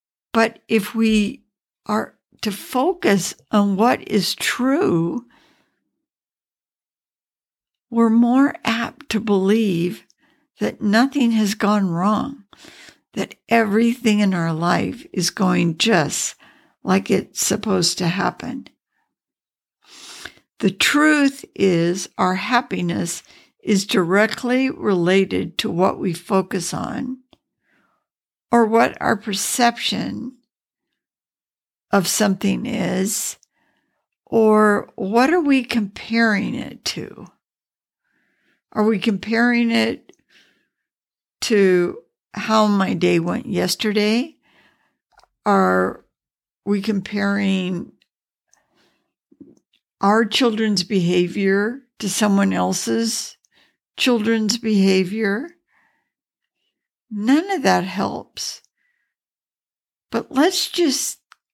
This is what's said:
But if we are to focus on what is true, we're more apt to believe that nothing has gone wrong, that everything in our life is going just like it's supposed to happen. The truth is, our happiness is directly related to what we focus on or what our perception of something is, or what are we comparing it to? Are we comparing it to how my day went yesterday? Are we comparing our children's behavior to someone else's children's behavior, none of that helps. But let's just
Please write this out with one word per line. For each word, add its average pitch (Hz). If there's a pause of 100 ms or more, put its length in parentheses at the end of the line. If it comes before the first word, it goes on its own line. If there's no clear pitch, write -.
(320)
But 226
if 214
we 220 (420)
are 214 (260)
to 214
focus 254 (180)
on 202
what 226
is -
true, 240 (2750)
we're 226
more 240
apt -
to 220
believe 202 (540)
that 214
nothing 233
has 214
gone 208
wrong, 208 (640)
that - (140)
everything 226
in 196
our 165
life 175
is 175
going 175
just 165 (460)
like 190
it's -
supposed 202
to 180
happen. - (1900)
The 196
truth 294 (120)
is, 180 (100)
our 185
happiness 185 (400)
is 196
directly 220
related 185
to -
what 180
we 180
focus 190
on 247 (1300)
or 240
what 226
our 220
perception 220 (1500)
of 196
something 196
is, 185 (920)
or 214
what 233
are 359
we 269
comparing 220
it -
to? - (1500)
Are 214
we 214
comparing 233
it 226 (1300)
to 185 (380)
how 214
my 196
day 175
went 170
yesterday? 208 (1120)
Are 185 (580)
we 202
comparing 196 (2000)
our 220
children's 214
behavior 196 (180)
to 208
someone 196
else's 220 (600)
children's 220
behavior, 202 (1600)
none 262
of 330
that 185
helps. - (1500)
But -
let's 302
just - (340)